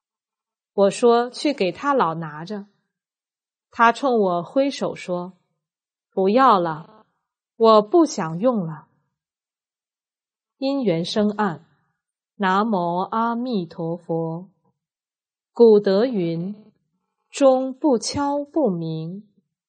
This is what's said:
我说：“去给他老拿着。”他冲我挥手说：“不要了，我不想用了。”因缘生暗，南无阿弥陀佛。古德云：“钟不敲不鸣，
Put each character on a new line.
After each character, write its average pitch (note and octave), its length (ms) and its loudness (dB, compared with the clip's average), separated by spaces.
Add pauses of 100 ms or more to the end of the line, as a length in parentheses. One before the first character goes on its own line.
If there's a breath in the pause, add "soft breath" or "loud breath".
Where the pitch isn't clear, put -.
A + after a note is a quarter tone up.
(720)
我 G3+ 160 4
说 A#3+ 400 2
：“去 C#4+ 240 -4
给 F#3+ 180 -2
他 C#4+ 220 -2
老 F3 220 0
拿 D#3 280 -12
着。” G3+ 220 -12 (1080)
他 A#3 200 4
冲 B3 280 0
我 F3+ 220 0
挥 C4+ 300 -2
手 F#3+ 240 -6
说 F3+ 380 -10 (760)
：“不 F#3+ 200 0
要 A#3 300 4
了， E3 460 -8 (500)
我 A3 280 6
不 E4 200 4
想 E3+ 360 -6
用 A3 260 0
了。” D#3 220 -12 (1700)
因 C4+ 260 -4
缘 F3 220 0
生 G#3 240 -2
暗， G3+ 340 -6 (720)
南 G3 280 0
无 F3+ 360 -2
阿 A3+ 340 -4
弥 A#3 320 -6
陀 E3 280 -8
佛。 E3 540 -8 (1040)
古 A3 260 8
德 G3+ 260 0
云 F#3 500 -4 (720)
：“钟 C4 420 2
不 C4 280 0
敲 C#4+ 440 -4
不 C#4+ 280 0
鸣， E3 580 -8 (400)